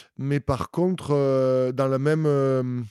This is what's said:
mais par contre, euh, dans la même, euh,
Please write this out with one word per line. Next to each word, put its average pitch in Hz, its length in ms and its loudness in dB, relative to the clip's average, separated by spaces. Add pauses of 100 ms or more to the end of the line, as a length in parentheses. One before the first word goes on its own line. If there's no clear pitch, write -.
(180)
mais 139 240 -2
par 135 300 -4
contre, 175 400 -2
euh, 131 600 2
dans 135 160 0
la 131 120 0
même, 156 260 0
euh, 131 640 0